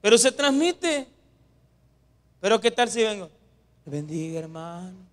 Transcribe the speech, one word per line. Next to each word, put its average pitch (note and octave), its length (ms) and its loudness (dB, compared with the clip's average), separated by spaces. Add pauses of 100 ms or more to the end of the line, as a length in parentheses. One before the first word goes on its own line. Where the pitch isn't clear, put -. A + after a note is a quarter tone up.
Pero G#3+ 160 6
se B3+ 160 4
transmite. C#4+ 720 0 (1300)
Pero G#3 220 2
¿qué A#3 80 4
tal A#3+ 200 0
si A3+ 120 0
vengo? G#3 240 -2 (580)
"Dios C#3+ 80 -14
bendiga, D#3+ 460 -8
hermano". E3+ 580 -14 (160)